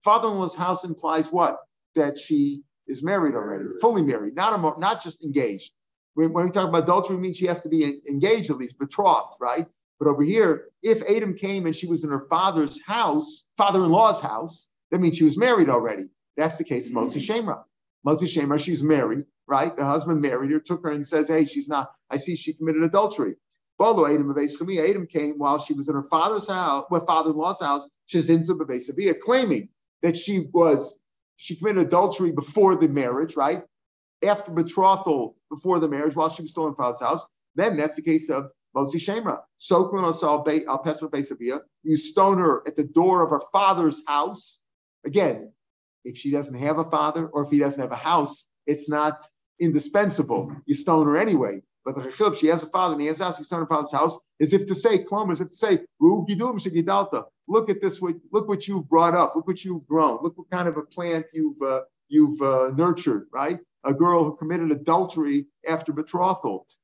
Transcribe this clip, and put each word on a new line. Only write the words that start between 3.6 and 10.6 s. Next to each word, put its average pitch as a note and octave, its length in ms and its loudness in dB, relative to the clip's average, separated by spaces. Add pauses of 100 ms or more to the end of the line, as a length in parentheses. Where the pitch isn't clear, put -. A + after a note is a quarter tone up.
fully A3 220 4
married, A#2+ 320 -2
not G3+ 180 0
a G#3 40 -2
mo-, D#3 200 -2
not G3 240 -2
just E3 220 -16
engaged. C3 480 -4 (440)
When, D#3+ 180 2
when F3 120 0
we F3+ 60 0
talk F#3+ 180 0
about E3 140 2
adultery, F#3 320 2
it F#3 40 -4
means F3+ 180 -6
she F3+ 100 -2
has F3 140 -2
to D#3+ 80 -12
be D#3 160 2
en-, C#3+ 220 -4
engaged F3 420 0
at C3+ 80 -2
least, B2 200 -12
betrothed, C#3 640 0
right? B2 260 -2 (340)
But D3 80 2
over C#3+ 160 4
here, F3 460 2 (120)